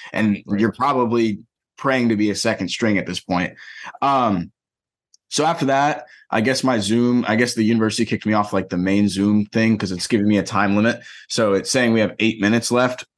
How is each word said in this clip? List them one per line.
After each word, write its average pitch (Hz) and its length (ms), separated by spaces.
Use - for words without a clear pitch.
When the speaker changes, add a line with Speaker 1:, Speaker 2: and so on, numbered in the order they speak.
Speaker 1:
and 104 320
Speaker 2:
Right. 104 160
Speaker 1:
you're 113 120
probably 117 640
praying 131 320
to 107 60
be 104 140
a 98 40
second 95 340
string 107 300
at - 80
this 90 140
point. 90 340
Um, 120 480
so 147 160
after 160 220
that, 139 380
I 113 80
guess 127 240
my 127 140
Zoom, 120 500
I 110 80
guess 120 180
the 117 80
university 110 420
kicked 110 220
me 107 60
off, 104 200
like, 95 180
the 90 60
main 98 320
Zoom 101 380
thing, 113 320
'cause 92 140
it's 90 160
giving 104 180
me 104 120
a 92 40
time 101 320
limit. 113 260
So 104 260
it's 92 160
saying 123 220
we 113 80
have 104 180
eight 110 220
minutes 110 320
left. 127 320